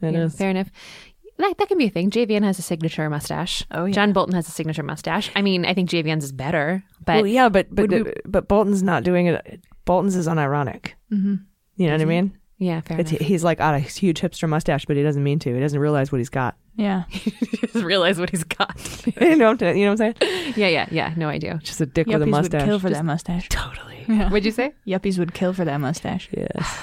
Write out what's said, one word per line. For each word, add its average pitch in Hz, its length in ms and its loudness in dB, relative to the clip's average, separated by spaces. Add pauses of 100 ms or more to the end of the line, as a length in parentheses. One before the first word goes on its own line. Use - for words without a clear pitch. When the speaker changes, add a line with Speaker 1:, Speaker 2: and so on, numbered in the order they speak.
Speaker 1:
it 160 120 -2
Speaker 2:
Yeah, 165 100 2
Speaker 1:
is. 160 120 -2
Speaker 2:
fair 196 140 0
enough. 190 180 -2 (680)
That, 370 220 0
that 403 100 0
can 381 100 2
be 277 80 4
a 196 40 2
thing. 180 200 0
J 233 140 2
V 214 120 0
N 208 80 2
has 196 140 2
a 170 40 -8
signature 160 480 -2
mustache. 156 600 -4
Speaker 3:
Oh, 160 160 -4
yeah. 196 80 0
Speaker 2:
John 202 180 4
Bolton 185 220 2
has 170 140 0
a 170 40 -14
signature 156 320 -6
mustache. 160 520 -4
I 202 60 2
mean, 190 240 2
I 180 80 0
think 180 160 0
J 170 120 2
V 156 80 -2
N's 156 140 0
is 135 80 -8
better, 151 500 -2 (220)
but 170 120 2
Speaker 1:
Well, - 100 4
yeah, 247 220 6
but, 190 260 2
but, 208 160 2
Speaker 2:
would 214 160 2
we - 60 -6 (120)
Speaker 1:
but 190 240 0
Bolton's 202 340 4
not 175 200 2
doing 180 240 4
it. - 340 -2 (240)
Bolton's 185 320 2
is 175 120 0
unironic. 147 640 -2 (200)
Speaker 3:
Mm-hmm. 202 220 0 (420)
Speaker 1:
You 185 100 2
know 147 60 2
what - 0 -
I - 40 2
Speaker 3:
Is 160 40 2
he? 160 60 2
Speaker 1:
mean? 175 320 0 (200)
Speaker 2:
Yeah, 170 240 -2
fair 165 180 -6
Speaker 1:
It's, 160 100 -2
Speaker 2:
enough. 160 120 -2
Speaker 1:
he's, 165 220 2
like, 165 140 2
got 151 160 2
a 139 60 0
huge 165 400 -2
hipster 170 280 -4
mustache, 156 380 0
but 151 100 0
he 143 60 2
doesn't 143 220 2
mean 143 160 2
to. 131 120 -2
He 123 80 0
doesn't 147 200 0
realize 143 320 2
what 139 60 0
he's 117 120 -2
got. 127 260 -4 (200)
Speaker 3:
Yeah. 202 300 0
Speaker 2:
<laughs> - 40 -14
He - 560 -4
doesn't 220 180 -2
realize 180 360 2
what 180 100 -2
he's 165 140 -4
got. - 320 -4 (300)
Speaker 1:
<laughs> - 140 -4
You 339 160 6
know 226 140 8
what 233 120 0
I'm, 170 140 2
you 202 100 4
know 202 80 4
what 220 60 -2
I'm 226 200 2
saying? 339 360 -2
Speaker 2:
Yeah, 208 120 2
yeah, 156 240 2
yeah. 160 240 -2
No, 160 120 -2
I 147 100 -4
do. 151 160 -6 (100)
Speaker 1:
Just - 160 -12
a 156 60 2
dick 156 200 0
with 160 160 2
a 147 40 2
Speaker 3:
Yuppies 147 40 4
Speaker 1:
mustache. 156 320 2
Speaker 3:
would 139 60 2
kill 208 100 2
for 185 100 -2
Speaker 2:
Just 151 120 0
Speaker 3:
that 156 40 -2
mustache. 170 440 -4
Speaker 1:
Totally. - 600 -8
Speaker 3:
Yeah. 214 220 2
Speaker 2:
What'd 208 140 2
you 220 80 2
say? 254 200 -2 (140)
Speaker 3:
Yuppies 190 320 -2
would 170 160 -2
kill 185 180 0
for 185 120 -2
that 147 160 -2
mustache. 165 520 -6
Speaker 1:
Yes. - 500 -6